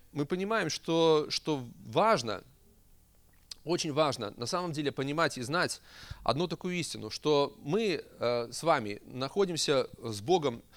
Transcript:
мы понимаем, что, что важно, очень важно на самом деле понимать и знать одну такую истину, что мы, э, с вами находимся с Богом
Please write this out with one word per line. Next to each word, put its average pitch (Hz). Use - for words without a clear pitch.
мы 147
понимаем, 190
что, 160
что 143
важно, 123
очень 160
важно 127
на 120
самом 180
деле 143
понимать 143
и -
знать 156
одну 151
такую 180
истину, 110
что 143
мы, 180
э, 117
с -
вами 127
находимся 143
с 107
Богом 139